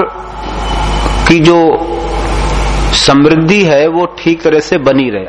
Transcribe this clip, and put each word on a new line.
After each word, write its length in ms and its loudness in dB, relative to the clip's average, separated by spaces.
की 120 4
जो 200 4
समृद्धि 680 2
है 240 4
वो 160 0
ठीक 240 -2
तरह 180 2
से 180 -2
बनी 320 0
रहे 180 -6